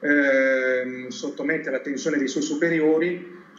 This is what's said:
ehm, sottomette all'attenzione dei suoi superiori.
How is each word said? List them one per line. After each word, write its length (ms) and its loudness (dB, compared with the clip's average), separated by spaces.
ehm, 1080 2
sottomette 600 -4
all'attenzione 500 -2
dei 100 0
suoi 140 -2
superiori. 880 2